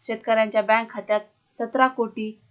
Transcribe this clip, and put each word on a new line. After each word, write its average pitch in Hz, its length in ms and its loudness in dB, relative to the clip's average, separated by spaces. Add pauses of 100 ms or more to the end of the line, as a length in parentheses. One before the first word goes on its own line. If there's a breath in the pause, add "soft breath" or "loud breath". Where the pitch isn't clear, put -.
शेतकऱ्यांच्या 220 540 0
बँक 220 280 2
खात्यात 214 300 -2 (340)
सतरा 262 340 2
कोटी 220 520 -6 (120)